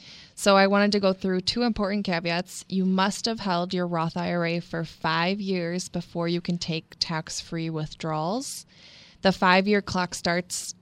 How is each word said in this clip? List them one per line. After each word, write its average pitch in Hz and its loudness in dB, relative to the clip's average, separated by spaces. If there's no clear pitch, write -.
So 202 6
I 196 8
wanted 202 4
to 208 2
go 190 4
through 185 -2
two 233 -2
important 208 -2
caveats. 170 -2
You 185 0
must 190 2
have 226 -2
held 180 0
your 180 0
Roth 170 -2
I 175 -2
R 175 0
A 170 -2
for 170 -6
five 170 -2
years 180 -4
before 170 -4
you 175 0
can 175 -4
take - -6
tax-free 165 -6
withdrawals. 160 -6
The 196 6
five-year 196 4
clock 180 -2
starts - -4